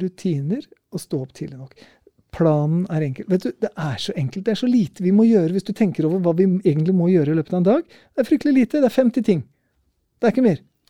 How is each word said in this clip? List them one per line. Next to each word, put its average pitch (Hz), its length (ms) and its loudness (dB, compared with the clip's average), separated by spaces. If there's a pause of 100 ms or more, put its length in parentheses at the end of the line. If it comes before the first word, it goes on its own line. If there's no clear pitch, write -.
rutiner 180 580 -4 (300)
og 180 100 -8
stå 131 220 -8
opp 131 100 -16
tidlig 143 240 -14
nok. 135 160 -20 (600)
Planen 160 560 0
er 156 160 -2
enkel. - 180 -10
Vet 185 220 -2
du, - 20 -6 (140)
det - 80 -6
er 151 260 -6
så - 160 -8
enkelt. 165 320 -6
Det 220 60 0
er - 80 -4
så 254 100 -2
lite 214 320 0
vi 180 140 0
må 220 100 6
gjøre 185 300 2
hvis 190 100 -4
du 208 80 -4
tenker 165 320 0
over 180 160 -2
hva 170 160 0
vi 190 60 4 (160)
egentlig 160 340 0
må 175 160 2
gjøre 156 240 2
i 165 60 0
løpet 175 160 -4
av - 80 0
en - 80 0
dag. 320 160 -2
Det - 340 -8
er 226 60 -8
fryktelig 285 320 0
lite. 247 240 0
Det - 80 4
er - 20 -16
femti 247 320 0
ting. 175 140 2 (800)
Det 233 80 0
er 214 80 2
ikke 254 100 4
mer. 165 140 2 (300)